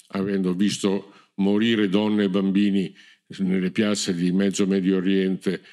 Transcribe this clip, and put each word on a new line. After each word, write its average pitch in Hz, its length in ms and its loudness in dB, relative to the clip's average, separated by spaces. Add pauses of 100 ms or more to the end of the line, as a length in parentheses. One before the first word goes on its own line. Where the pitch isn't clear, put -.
avendo 98 480 -2
visto 98 560 -2 (240)
morire 104 520 2
donne 104 360 2
e 98 60 2
bambini 98 640 2 (460)
nelle 92 320 -2
piazze 104 460 -2
di 87 160 0
mezzo 98 340 0
Medio 95 320 2
Oriente, 95 640 -2 (120)